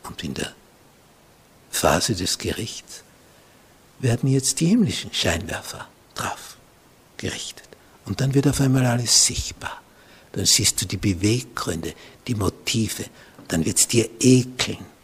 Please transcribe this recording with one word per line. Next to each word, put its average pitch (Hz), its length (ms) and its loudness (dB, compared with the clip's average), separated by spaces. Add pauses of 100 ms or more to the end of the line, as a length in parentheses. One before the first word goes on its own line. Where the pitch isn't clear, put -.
Und - 180 -12
in 67 120 -8
der - 180 -6 (1160)
Phase - 440 2
des 90 240 -4
Gerichts - 640 -8 (960)
werden 127 320 2
jetzt 135 300 2
die 165 60 2
himmlischen 175 460 2
Scheinwerfer - 760 -4 (260)
drauf - 420 -8 (600)
gerichtet. - 520 -10 (360)
Und - 160 -6
dann 135 140 2
wird 139 120 4
auf 139 140 2
einmal 131 240 4
alles 120 420 2
sichtbar. - 540 -6 (520)
Dann - 120 -2
siehst - 380 2
du 98 40 -4
die 95 120 -6
Beweggründe, 90 960 -2 (340)
die 123 60 -2
Motive. 107 720 -2 (420)
Dann 82 160 0
wird's - 240 0
dir 113 200 2 (120)
ekeln 127 640 4 (200)